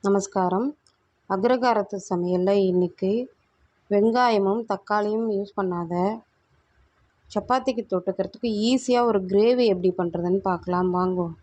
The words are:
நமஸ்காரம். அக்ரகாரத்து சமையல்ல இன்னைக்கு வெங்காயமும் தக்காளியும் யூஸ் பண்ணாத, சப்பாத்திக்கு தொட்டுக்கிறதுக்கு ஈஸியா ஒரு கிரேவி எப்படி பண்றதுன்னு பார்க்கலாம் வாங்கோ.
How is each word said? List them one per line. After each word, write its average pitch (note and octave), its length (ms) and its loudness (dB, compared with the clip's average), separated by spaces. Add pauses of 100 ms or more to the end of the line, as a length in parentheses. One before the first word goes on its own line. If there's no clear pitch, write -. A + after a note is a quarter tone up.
நமஸ்காரம். G3 640 0 (640)
அக்ரகாரத்து A3+ 600 0 (140)
சமையல்ல F3+ 400 0 (180)
இன்னைக்கு F3+ 420 0 (800)
வெங்காயமும் A3 760 2
தக்காளியும் G#3 640 -2
யூஸ் G3 240 -6
பண்ணாத, F3 340 -4 (1400)
சப்பாத்திக்கு A#3+ 560 -2
தொட்டுக்கிறதுக்கு F#3+ 600 -4 (180)
ஈஸியா B3 320 2 (100)
ஒரு G#3 100 2 (120)
கிரேவி A#3+ 400 4
எப்படி F#3 260 0
பண்றதுன்னு F3 480 -2
பார்க்கலாம் F3+ 500 -2
வாங்கோ. F3+ 300 0 (160)